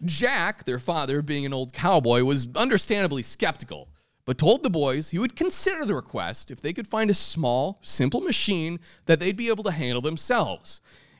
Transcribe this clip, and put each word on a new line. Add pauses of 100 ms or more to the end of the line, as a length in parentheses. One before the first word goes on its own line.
Jack,
their
father,
being
an
old
cowboy,
was
understandably
skeptical, (360)
but
told
the
boys
he
would
consider
the
request
if
they
could
find
a
small,
simple
machine (280)
that
they'd
be
able
to
handle
themselves. (400)